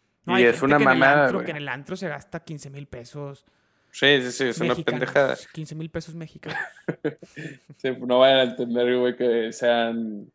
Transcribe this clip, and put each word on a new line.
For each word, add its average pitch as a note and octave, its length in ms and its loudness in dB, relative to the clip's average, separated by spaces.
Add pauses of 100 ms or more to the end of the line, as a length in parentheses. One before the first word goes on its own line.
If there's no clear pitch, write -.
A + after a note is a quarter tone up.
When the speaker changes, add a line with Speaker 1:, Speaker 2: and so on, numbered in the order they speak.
(260)
Speaker 1:
Y - 40 -8
Speaker 2:
No, B2 60 2
hay B2 80 6
Speaker 1:
es A#2 80 6
Speaker 2:
gente A#2+ 140 -2
Speaker 1:
una D3 120 6
Speaker 2:
que C#3 60 4
en C#3 60 6
el C3 80 4
Speaker 1:
mamada, C#3 260 6
Speaker 2:
antro, D#3+ 140 0
Speaker 1:
güey. - 60 -6
Speaker 2:
que - 80 -8
en D3+ 60 -10
el C#3+ 100 -10
antro C#3+ 280 -10
se F#3 120 -10
gasta D3 320 -12
quince D3 300 -16
mil C#3+ 160 -16
pesos C#3 580 -16 (480)
Speaker 1:
Sí, C#3 300 4
sí, B2 80 -6
sí, C3+ 140 -4
es A#2+ 140 -2
una A#2+ 100 -2
Speaker 2:
mexicanos, B2 320 -2
Speaker 1:
pendejada. C3 360 0 (160)
Speaker 2:
quince D#3 220 -14
mil D#3+ 160 -12
pesos E3 240 -14
mexicanos. D#3+ 440 -14 (280)
Speaker 1:
<laughs> - 880 -12
Sí, - 120 -6 (100)
no B2 220 0
vayan C3+ 180 8
a C3 40 4
entender, A#2+ 560 0
güey, B2 180 0
que A#2 360 0
sean A#2 840 -2